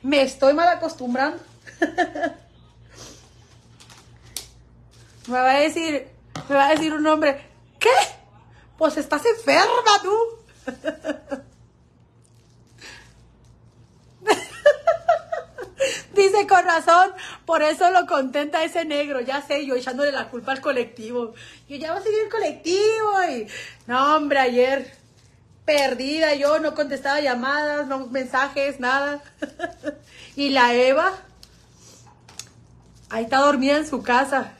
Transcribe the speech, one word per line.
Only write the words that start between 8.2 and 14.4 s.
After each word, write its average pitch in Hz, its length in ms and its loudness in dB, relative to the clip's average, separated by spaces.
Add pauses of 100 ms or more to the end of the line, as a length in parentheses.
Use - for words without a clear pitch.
Pues 311 180 0
estás 302 300 -2
enferma 427 760 4
tú. 381 140 0 (500)
<laughs> 277 800 -10 (4000)